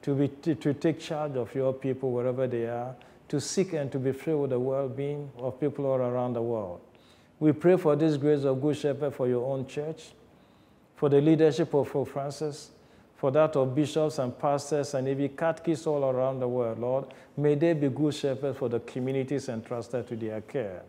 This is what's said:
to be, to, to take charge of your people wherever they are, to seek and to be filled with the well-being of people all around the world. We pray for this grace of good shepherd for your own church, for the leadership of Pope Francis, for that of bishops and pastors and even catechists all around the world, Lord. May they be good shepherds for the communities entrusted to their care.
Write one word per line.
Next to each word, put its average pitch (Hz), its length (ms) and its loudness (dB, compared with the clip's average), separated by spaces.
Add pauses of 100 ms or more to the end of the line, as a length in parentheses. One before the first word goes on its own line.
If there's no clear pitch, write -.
to 139 140 0
be, 139 120 2
to, 139 280 -2
to 147 180 0
take - 260 -2
charge 151 360 -6
of 120 200 -4
your 131 180 0
people 131 380 -2
wherever 123 360 0
they 117 180 -2
are, 120 280 -6 (360)
to 147 100 0
seek 185 340 -2
and 143 180 -4
to 139 80 -2
be 131 120 0
filled 151 300 -2
with 139 80 -2
the 127 100 0
well-being 139 800 -4
of 123 220 -6
people 143 260 -2
all 131 140 2
around 123 340 0
the 117 80 -2
world. 107 400 -4 (580)
We 151 140 4
pray 175 240 6
for 160 180 4
this 151 220 2
grace 143 260 4
of 131 180 2
good 147 140 2
shepherd 143 380 -2
for 127 140 -2
your 123 180 0
own 135 200 -4
church, 151 440 -8 (880)
for 147 100 2
the 143 140 8
leadership 156 520 4
of 139 160 2
Pope 135 200 -2
Francis, 143 600 -8 (440)
for 139 160 0
that 151 240 4
of 131 180 2
bishops 151 460 0
and 123 180 -4
pastors 143 560 0
and 131 140 0
even 139 220 0
catechists 160 580 -2
all 143 160 0
around 131 360 0
the 123 80 -2
world, 117 320 -2
Lord. 131 260 -2 (320)
May 147 180 4
they 165 180 4
be 143 140 2
good 139 260 2
shepherds 135 440 -2
for 131 100 -2
the 117 140 0
communities 131 680 -4
entrusted 117 600 -6
to 123 80 -8
their 110 260 -6
care. 101 480 -6